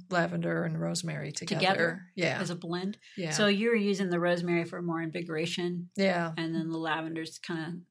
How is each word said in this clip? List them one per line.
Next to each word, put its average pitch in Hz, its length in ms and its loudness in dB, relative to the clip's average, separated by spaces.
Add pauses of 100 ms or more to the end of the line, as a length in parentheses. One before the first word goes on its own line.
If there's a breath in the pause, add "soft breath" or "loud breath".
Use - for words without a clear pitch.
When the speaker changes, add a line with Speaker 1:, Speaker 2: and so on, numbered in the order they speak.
(100)
Speaker 1:
lavender 170 540 2
and 160 160 -2
rosemary 160 520 -4
together. 165 280 -2
Speaker 2:
Together? 170 400 2 (140)
Speaker 1:
Yeah. 156 260 0
Speaker 2:
As 156 80 -2
a 175 60 -4
blend? 180 420 -4 (220 loud breath)
Speaker 1:
Yeah. 170 140 -4
Speaker 2:
So 208 160 4
you 202 220 4
were 233 60 4
using 202 320 2
the 175 120 2
rosemary 175 440 2
for 175 160 -8
more 165 220 -2
invigoration. 175 920 -2
Speaker 1:
Yeah. 175 420 2
Speaker 2:
And 165 160 -2
then 165 160 0
the 165 80 -2
lavenders 160 600 -4
kinda 170 420 -4 (100)